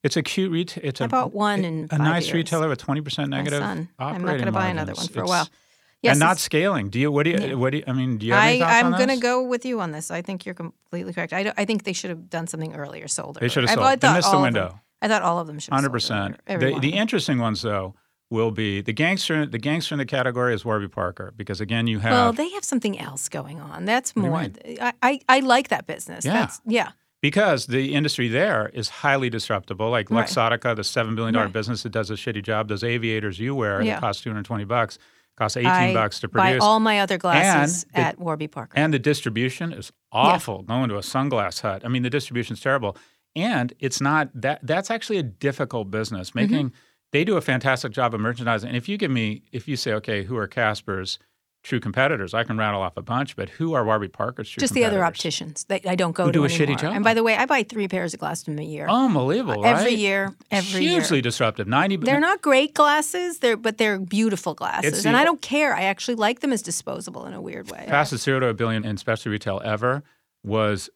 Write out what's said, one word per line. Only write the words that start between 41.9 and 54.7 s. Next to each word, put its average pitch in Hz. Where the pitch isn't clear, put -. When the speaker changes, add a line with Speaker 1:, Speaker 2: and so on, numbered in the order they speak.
Speaker 1:
the 123
distribution's 120
terrible. 127
And 160
it's 131
not 143
that, 131
that's 160
actually 220
a 170
difficult 123
business. 107
Speaker 2:
Mm-hmm. -
Speaker 1:
Making, 139
they 147
do 202
a 160
fantastic 131
job 123
of 107
merchandising. 117
And 123
if 120
you 202
give 196
me, 110
if 123
you 143
say, 120
"Okay, 104
who 113
are 107
Casper's 104
true 123
competitors?" 113
I 113
can 110
rattle 104
off 90
a 98
bunch, 131
but 98
who 160
are 123
Warby 107
Parker's 120
true -
Speaker 2:
Just 247